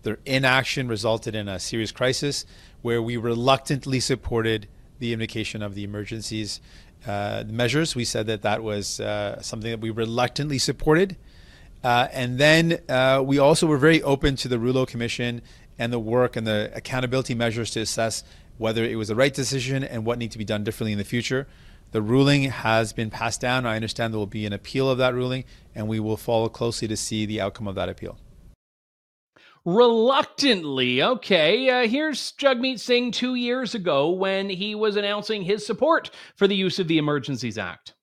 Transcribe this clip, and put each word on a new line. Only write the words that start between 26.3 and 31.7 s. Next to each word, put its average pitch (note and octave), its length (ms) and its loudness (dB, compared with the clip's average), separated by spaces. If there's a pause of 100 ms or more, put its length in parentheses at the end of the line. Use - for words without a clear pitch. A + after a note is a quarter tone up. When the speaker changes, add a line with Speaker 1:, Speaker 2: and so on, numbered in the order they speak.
Speaker 1:
closely A#2 380 -4
to G#2+ 100 -4
see A2 280 -4
the G#2 160 -4
outcome G2+ 260 -6
of F#2+ 80 -8
that F#2 140 -4
appeal. F#2 280 -12 (1500)
Speaker 2:
Reluctantly, G#3 1400 4
okay. G#3 680 4
Uh, B3 200 2